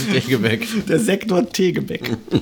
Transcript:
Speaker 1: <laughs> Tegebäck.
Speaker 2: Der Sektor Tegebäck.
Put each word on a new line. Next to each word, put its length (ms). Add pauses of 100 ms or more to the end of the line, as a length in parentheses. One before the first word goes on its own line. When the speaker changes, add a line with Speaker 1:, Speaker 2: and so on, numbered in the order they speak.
Speaker 1:
<laughs> 100
Tegebäck. 760
Speaker 2:
Der 100
Sektor 500
Tegebäck. 680 (260)